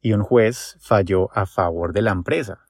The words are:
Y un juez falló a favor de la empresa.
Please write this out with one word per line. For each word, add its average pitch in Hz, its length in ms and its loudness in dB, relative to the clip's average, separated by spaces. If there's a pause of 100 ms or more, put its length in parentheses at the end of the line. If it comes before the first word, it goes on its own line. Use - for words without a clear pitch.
Y 117 120 0
un 104 100 2
juez 117 580 0
falló 95 560 2
a 101 80 0
favor 85 480 -4
de 101 100 0
la 110 100 0
empresa. 98 580 -6